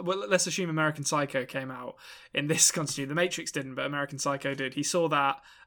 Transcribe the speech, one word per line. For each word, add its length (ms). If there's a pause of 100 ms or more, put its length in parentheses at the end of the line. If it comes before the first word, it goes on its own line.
well, 240
let's 200
assume 220
American 360
Psycho 400
came 260
out 240 (380)
in 140
this 240
<laughs> 0
continuity. 360
The 80
Matrix 360
didn't, 240
but 100
American 340
Psycho 340
did. 200
He 100
saw 260
that 280 (300)